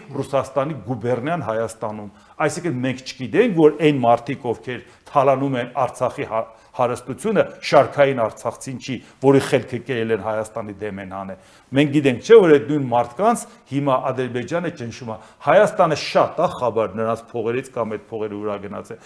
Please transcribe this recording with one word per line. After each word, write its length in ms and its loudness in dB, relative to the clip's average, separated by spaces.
Ռուսաստանի 680 -4
գուբերնիան 680 -4
Հայաստանում։ 640 -6
Այսինքն 420 -2
մենք 220 -4
չգիտենք, 520 0
որ 220 6
այն 240 4
մարդիկ, 420 2
ովքեր 400 -6
թալանում 540 2
են 180 -4
Արցախի 540 -2
հա-, 160 -4
հարստությունը, 720 -2
շարքային 600 2
արցախցին 600 -6
չի, 160 -8
որի 220 6
խելքը 400 -2
կերել 320 -2
են 100 -2
Հայաստանի 500 -6
դեմ 300 -10
են 100 -14
հանել։ 380 -14
Մենք 220 2
գիտենք, 300 2
չէ՞, 160 8
որ 140 6
այդ 120 4
նույն 220 -2
մարդկանց 560 -2
հիմա 400 -2
Ադրբեջանը 680 -4
ճնշում 400 -12
է։ 40 -12
Հայաստանը 600 4
շատ 420 0
ա 80 2
խաբար 480 -2
նրանց 260 -2
փողերից 460 -4
կամ 240 -4
այդ 100 -10
փողերը 340 -8
ուրա 220 -6
գնաց 300 -12
է։ 160 -14